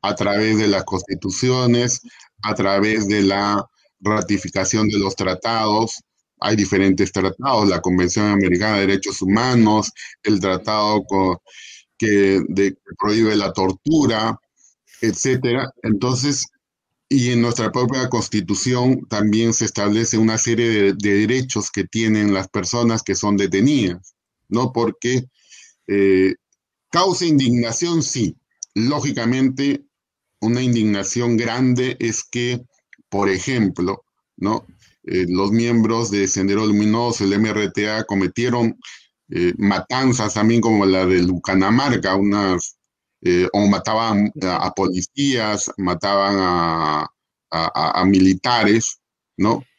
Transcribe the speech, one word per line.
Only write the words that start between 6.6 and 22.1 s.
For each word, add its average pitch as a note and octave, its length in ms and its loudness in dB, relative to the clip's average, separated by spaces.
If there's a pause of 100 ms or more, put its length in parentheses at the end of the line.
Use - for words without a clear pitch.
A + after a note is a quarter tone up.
tratados, G#2 560 0
la F2 140 0
Convención F2+ 460 0
Americana G2+ 500 0
de G2 100 2
Derechos G2 340 -2
Humanos, A2 680 2 (320)
el G#2+ 160 2
tratado G#2 640 0
co-, F#2+ 380 0 (560)
que, G2+ 500 2
de, G2 240 0
que - 260 -18
prohíbe G#2+ 380 0
la G2 160 0
tortura, A2 880 0 (640)
etcétera. B2 680 -2 (140)
Entonces, B2 600 -2 (640)
y B2 220 2
en A#2+ 100 2
nuestra A#2 300 -2
propia B2+ 360 -2
Constitución B2 1000 -2
también G#2+ 420 0
se A2 140 -2
establece G#2+ 520 0
una A2 200 2
serie A#2 320 0
de, G2+ 240 2
de G2+ 340 2
derechos B2+ 440 -2
que G2+ 120 -4
tienen G#2+ 500 0